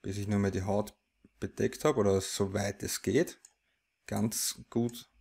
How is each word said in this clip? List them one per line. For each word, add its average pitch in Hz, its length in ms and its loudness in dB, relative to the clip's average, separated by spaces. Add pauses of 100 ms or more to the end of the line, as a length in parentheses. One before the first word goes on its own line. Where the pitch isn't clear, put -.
bis 101 160 -6
ich 101 120 -4
nur 104 100 4
mehr 101 120 4
die 98 120 -2
Haut 101 340 0 (440)
bedeckt - 440 -2
habe 151 140 4
oder 98 220 6
so 98 340 -2
weit 101 280 -2
es - 200 -6
geht. 127 380 2 (640)
Ganz 107 640 -2
gut. - 400 -4 (100)